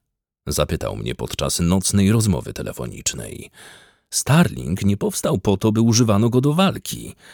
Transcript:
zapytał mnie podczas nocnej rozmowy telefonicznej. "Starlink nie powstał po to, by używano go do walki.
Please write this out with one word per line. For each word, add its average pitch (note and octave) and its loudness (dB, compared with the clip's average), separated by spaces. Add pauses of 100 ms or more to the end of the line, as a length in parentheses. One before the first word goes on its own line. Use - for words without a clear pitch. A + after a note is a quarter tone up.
(460)
zapytał D2 -2
mnie A1 -6
podczas - -6
nocnej F#2+ 2
rozmowy F2+ 0
telefonicznej. - -10 (600)
"Starlink F#2+ 2
nie G2 2
powstał - -2
po F#2+ 2
to, G#2+ 2
by A2 2
używano A2+ 4
go B2 2
do C#3+ 2
walki. - -2 (200)